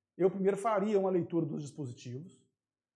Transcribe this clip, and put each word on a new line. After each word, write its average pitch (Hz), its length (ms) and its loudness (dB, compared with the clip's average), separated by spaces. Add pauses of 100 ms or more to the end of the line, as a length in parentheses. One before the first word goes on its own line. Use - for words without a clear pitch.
(180)
eu 175 100 6
primeiro 190 300 0
faria 208 420 2
uma 190 120 2
leitura 170 340 0
dos 156 160 -4
dispositivos, 135 800 -12 (540)